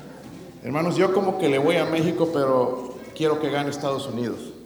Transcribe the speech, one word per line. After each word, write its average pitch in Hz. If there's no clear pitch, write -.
Hermanos, 156
yo 185
como 190
que 160
le 139
voy 156
a 160
México, 165
pero 131
quiero 151
que 147
gane 143
Estados 135
Unidos. 117